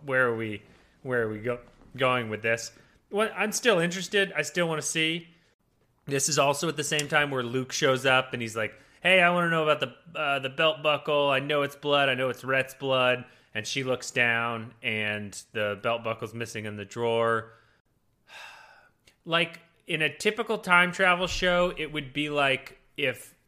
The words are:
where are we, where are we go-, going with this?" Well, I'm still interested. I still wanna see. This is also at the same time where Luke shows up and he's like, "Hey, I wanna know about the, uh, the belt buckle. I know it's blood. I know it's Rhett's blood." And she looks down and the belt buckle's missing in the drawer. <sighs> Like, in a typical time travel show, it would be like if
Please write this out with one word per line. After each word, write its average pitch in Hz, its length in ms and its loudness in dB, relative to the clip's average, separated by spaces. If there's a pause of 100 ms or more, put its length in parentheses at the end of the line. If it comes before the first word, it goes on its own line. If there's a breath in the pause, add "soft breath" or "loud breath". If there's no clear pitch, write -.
where 131 220 4
are 117 80 0
we, 110 260 -6 (400 soft breath)
where 123 220 0
are 110 80 -2
we 107 80 -8
go-, 120 180 -4 (380)
going 127 340 2
with 107 140 -4
this?" 113 280 0 (380 soft breath)
Well, 214 260 0
I'm 208 160 -2
still 208 280 2
interested. 180 580 0
I 151 60 0
still 175 240 -2
wanna 156 160 -2
see. 165 460 -2 (760 soft breath)
This 139 240 0
is 143 80 0
also 143 320 2
at 143 80 -4
the 151 60 -4
same 147 240 -2
time 147 240 2
where 131 100 -2
Luke 123 300 -4
shows 131 340 2
up 131 280 4
and 120 100 -6
he's 110 120 -8
like, 107 180 -4 (280 soft breath)
"Hey, 185 200 6
I 175 100 6
wanna 175 180 2
know 160 180 2
about 147 120 4
the, 156 400 -8
uh, 139 200 0
the 131 100 -4
belt 156 340 0
buckle. 147 480 2
I 131 80 4
know 143 240 0
it's 139 120 -4
blood. 143 340 2
I 127 40 2
know 127 160 0
it's 120 140 -8
Rhett's 131 320 -2
blood." 127 500 2 (300 soft breath)
And 107 100 -6
she 135 180 -4
looks 127 280 -4
down 117 640 0 (100)
and 104 520 -4 (180)
the 104 280 -2
belt 117 220 -2
buckle's 113 320 -6
missing 110 300 -10
in 104 120 -8
the 101 80 -10
drawer. 113 680 0 (760 loud breath)
<sighs> - 40 -20 (920 loud breath)
Like, 165 340 -2 (280)
in 160 140 -4
a 151 140 0
typical 214 420 -2
time 180 340 4
travel 180 360 2
show, 180 480 2
it 151 160 -6
would 143 220 -8
be 147 160 -2
like 139 500 0 (160)
if 131 380 -4 (140)